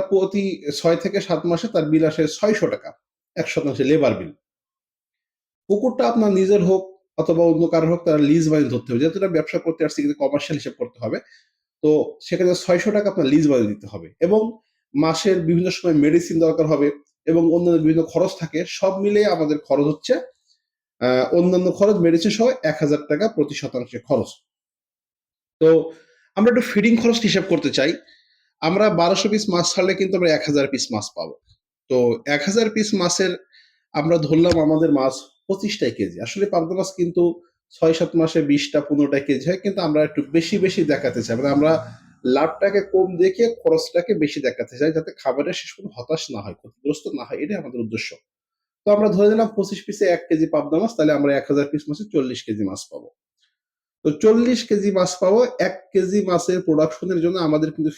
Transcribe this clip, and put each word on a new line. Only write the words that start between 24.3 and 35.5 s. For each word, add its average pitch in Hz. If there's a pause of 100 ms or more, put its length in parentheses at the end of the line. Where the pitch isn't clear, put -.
তো 160 (680)
আমরা 220
একটু 233
ফিডিং 214
খরচ 233 (100)
হিসাব 170
করতে 147
চাই। 147 (720)
আমরা 185
বারোশো 175
পিস 208
মাছ 175
ছাড়লে 190
কিন্তু 190
আমরা 175
এক 151
হাজার 143
পিস 131
মাছ 107 (100)
পাবো। 80 (540)
তো 127 (380)
এক 143
হাজার 220
পিস 214
মাছের 185 (640)
আমরা 160
ধরলাম 160
আমাদের 156
মাছ 135 (340)
পঁচিশটা 190